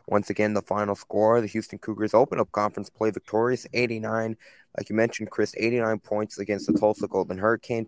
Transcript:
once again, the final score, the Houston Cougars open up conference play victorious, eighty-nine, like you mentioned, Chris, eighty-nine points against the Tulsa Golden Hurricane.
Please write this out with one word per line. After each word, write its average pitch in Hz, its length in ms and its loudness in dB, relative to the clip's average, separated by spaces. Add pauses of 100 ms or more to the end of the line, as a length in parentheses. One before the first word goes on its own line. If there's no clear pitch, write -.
once 104 220 0
again, 107 240 0
the 101 80 -2
final 101 340 -2
score, 110 440 2
the 110 80 0
Houston 110 320 -8
Cougars 107 340 -2
open 110 280 6
up 104 100 -4
conference 104 380 -2
play 110 220 -2
victorious, 113 600 -2
eighty-nine, 113 600 -2 (420)
like - 120 -6
you 107 60 -2
mentioned, 110 360 0
Chris, - 260 -2
eighty-nine 113 420 0
points 107 380 -4
against 101 300 -4
the 110 100 4
Tulsa 104 300 2
Golden 95 300 -2
Hurricane. 113 500 0